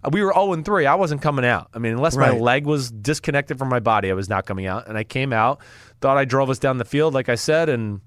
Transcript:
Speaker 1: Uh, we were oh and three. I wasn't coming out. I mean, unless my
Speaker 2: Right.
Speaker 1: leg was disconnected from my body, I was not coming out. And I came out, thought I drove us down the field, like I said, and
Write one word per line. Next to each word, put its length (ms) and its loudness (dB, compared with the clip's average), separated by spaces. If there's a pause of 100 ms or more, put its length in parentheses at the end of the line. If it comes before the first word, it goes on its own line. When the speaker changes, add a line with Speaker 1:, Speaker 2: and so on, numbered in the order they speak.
Speaker 1:
Uh, 80 -2
we 120 0
were 140 2
oh 160 2
and 100 -4
three. 220 0
I 100 4
wasn't 280 0
coming 220 0
out. 280 0
I 60 -10
mean, 140 -2
unless 220 0
my 160 4
Speaker 2:
Right. 100 0
Speaker 1:
leg 240 2
was 260 -2
disconnected 640 -4
from 120 -4
my 100 0
body, 320 2
I 20 2
was 160 -4
not 160 -2
coming 220 -6
out. 200 -6
And 80 -8
I 80 -4
came 300 -4
out, 260 2 (420)
thought 160 2
I 80 2
drove 260 2
us 80 -4
down 180 0
the 80 -4
field, 300 0
like 140 -2
I 60 2
said, 320 0
and 400 -2